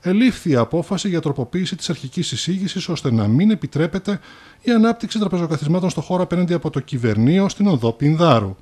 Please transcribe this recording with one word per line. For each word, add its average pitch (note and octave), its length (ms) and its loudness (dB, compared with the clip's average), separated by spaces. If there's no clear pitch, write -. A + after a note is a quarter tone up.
ελήφθη G3+ 480 2
η C#3+ 60 2
απόφαση E3 540 0
για E3+ 120 0
τροποποίηση D3+ 540 -4
της - 140 -8
αρχικής D3+ 420 -6
εισήγησης, F#3 580 -4
ώστε D3+ 220 -4
να A2 160 2
μην D#3 240 4
επιτρέπεται F#3 680 -4
η A#3+ 100 -2
ανάπτυξη A3+ 480 2
τραπεζοκαθισμάτων E3+ 680 -2
στο D#3+ 120 -4
χώρο F3+ 220 -2
απέναντι F3 300 0
από D#3+ 160 -2
το - 100 -4
Κυβερνείο B2+ 720 2
στην - 180 0
οδό A#2+ 240 2
Πινδάρου. C#3+ 720 2